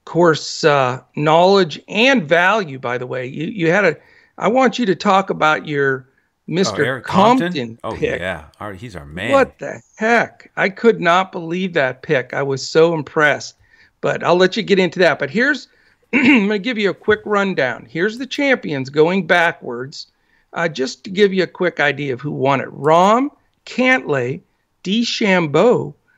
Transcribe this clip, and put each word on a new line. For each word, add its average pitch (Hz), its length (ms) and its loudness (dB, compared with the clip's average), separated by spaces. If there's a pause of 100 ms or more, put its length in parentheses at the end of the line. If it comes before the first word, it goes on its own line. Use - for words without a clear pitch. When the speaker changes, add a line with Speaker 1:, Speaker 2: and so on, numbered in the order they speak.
Speaker 1:
course, - 580 0
uh, 135 380 2 (160)
knowledge 170 720 4
and 226 340 2
value, 170 560 0
by 123 180 -6
the 123 100 -6
way. 127 180 -6
You, 147 220 -8
you 165 240 -2
had 202 140 2
a, 160 120 0 (400)
I - 100 -2
want 254 320 2
you 240 60 0
to 190 100 2
talk 196 340 2
about 156 380 0
your 139 400 -2 (400)
Mister 131 360 -2
Speaker 2:
Oh, - 20 2
Eric 127 200 -4
Compton? 214 420 4
Speaker 1:
Compton 120 360 -8
Speaker 2:
Oh, 110 120 -6
Speaker 1:
pick. 131 260 -4
Speaker 2:
yeah. 87 240 -6 (160)
Our, 104 120 -10
he's 95 220 -16
our 76 100 -14
man. 85 260 -6
Speaker 1:
What 269 280 0
the - 220 -12 (160)
heck? 220 580 -2
I 180 140 0
could 196 320 2
not 180 320 2
believe 180 400 -6
that 131 280 -2
pick. 131 320 -2
I 139 100 -4
was 135 220 -6
so 165 280 4
impressed. 147 600 0 (460)
But 139 220 -2
I'll 147 140 2
let 185 200 2
you 220 60 -4
get 185 160 2
into 170 200 -2
that. 165 200 2
But 143 100 -4
here's, 254 380 -2 (220)
<clears throat> - 240 -14
I'm 247 340 4
gonna 214 120 0
give 214 180 -4
you 208 120 0
a - 40 -2
quick 208 320 0
rundown. 185 640 -2
Here's 208 280 -4
the 262 100 -10
champions 202 640 -2
going 160 380 2
backwards, 156 800 -2 (460)
uh, 170 160 -4
just 240 360 -8
to 220 40 -12
give 196 240 2
you 185 100 0
a 160 40 -2
quick 180 320 -4
idea 143 340 -2
of 120 80 -8
who 143 100 -8
won 139 300 0
it. - 80 -8
Rahm, 180 600 2 (360)
Cantlay, 190 760 -2 (420)
DeChambeau, 185 1120 0 (240)